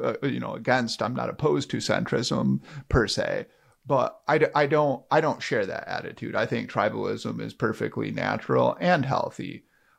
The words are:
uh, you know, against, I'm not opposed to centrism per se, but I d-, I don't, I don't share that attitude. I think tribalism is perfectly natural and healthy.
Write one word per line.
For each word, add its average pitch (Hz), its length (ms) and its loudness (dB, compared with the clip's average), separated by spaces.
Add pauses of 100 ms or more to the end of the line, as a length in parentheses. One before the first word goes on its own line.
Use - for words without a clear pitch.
uh, 123 240 -2
you 123 140 0
know, 107 160 -6
against, 120 480 0
I'm 120 140 -2
not 120 120 -2
opposed 147 420 0
to - 80 -2
centrism 123 800 0 (280)
per 113 200 4
se, - 380 -2 (380)
but 127 440 0
I 156 100 4
d-, 156 160 6
I 151 120 4
don't, 147 440 2
I 156 100 4
don't 151 220 0
share 107 240 0
that - 220 -8
attitude. - 480 -6
I 110 100 2
think 113 240 -2
tribalism 107 720 -2
is 107 120 -8
perfectly 110 600 -2
natural 110 680 2
and 170 240 4
healthy. - 600 -4 (340)